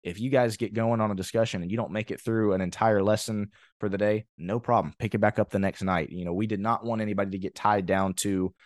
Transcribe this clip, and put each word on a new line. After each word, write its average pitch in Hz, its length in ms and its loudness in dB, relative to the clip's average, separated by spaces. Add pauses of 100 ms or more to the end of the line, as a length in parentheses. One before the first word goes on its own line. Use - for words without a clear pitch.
if 90 180 -8
you 131 80 -2
guys 123 260 4
get 104 180 -4
going 113 280 0
on 104 100 2
a 101 40 -2
discussion 98 480 -2
and 87 80 -6
you 110 40 -2
don't 101 160 -4
make 107 200 -4
it - 100 -8
through 110 320 2
an 92 80 0
entire 101 420 4
lesson 107 480 0 (280)
for 104 100 -2
the 98 80 -2
day, 107 280 0 (120)
no 90 200 -4
problem. 107 420 2
Pick 107 160 -4
it - 20 0
back 104 220 2
up 104 100 0
the 101 100 0
next 95 220 -2
night. 92 300 -2
You 87 120 -8
know, 87 100 -4
we 104 140 -2
did 104 140 -4
not 113 240 -2
want 113 160 -2
anybody 101 300 -2
to 95 80 -6
get 95 160 -8
tied 104 300 2
down 95 280 2
to, 92 400 -2 (120)